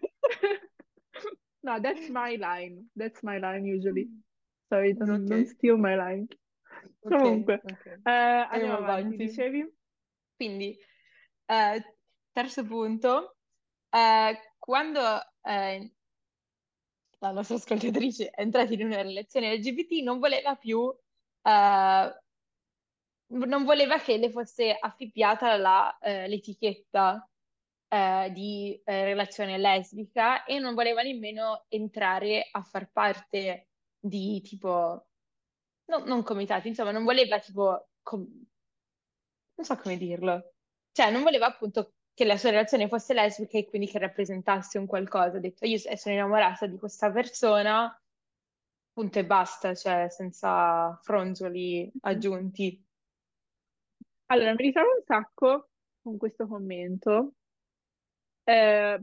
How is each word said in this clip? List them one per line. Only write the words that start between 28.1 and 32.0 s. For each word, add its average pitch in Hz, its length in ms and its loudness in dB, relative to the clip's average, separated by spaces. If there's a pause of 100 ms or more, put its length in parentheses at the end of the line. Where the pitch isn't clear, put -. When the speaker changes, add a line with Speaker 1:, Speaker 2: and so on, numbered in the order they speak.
Speaker 2:
di, 202 520 -8
eh, 196 200 -2
relazione 196 540 -4
lesbica 202 840 0
e 277 140 -4
non 254 140 -6
voleva 233 300 0
nemmeno 220 680 -6
entrare 208 840 -2